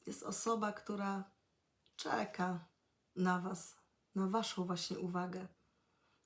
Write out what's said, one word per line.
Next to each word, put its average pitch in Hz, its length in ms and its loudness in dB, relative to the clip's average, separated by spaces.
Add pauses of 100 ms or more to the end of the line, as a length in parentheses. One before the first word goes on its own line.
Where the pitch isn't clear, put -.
jest - 180 -6
osoba, 214 480 0
która 196 520 -2 (720)
czeka 185 720 0 (500)
na 180 240 6
Was, 185 360 -4 (400)
na 190 120 4
Waszą 196 380 2
właśnie 180 340 -2
uwagę. 180 480 -2 (760)